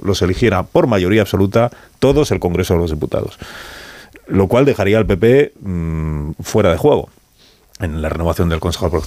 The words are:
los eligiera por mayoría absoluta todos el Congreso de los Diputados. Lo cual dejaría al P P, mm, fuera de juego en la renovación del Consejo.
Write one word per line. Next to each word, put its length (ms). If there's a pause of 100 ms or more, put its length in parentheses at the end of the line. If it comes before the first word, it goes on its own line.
los 180
eligiera 420
por 240
mayoría 340
absoluta 500 (280)
todos 320
el 100
Congreso 320
de 80
los 100
Diputados. 460 (920)
Lo 220
cual 160
dejaría 320
al 80
P 100
P, 460
mm, 720 (100)
fuera 300
de 60
juego 300 (720)
en 220
la 80
renovación 400
del 100
Consejo. 480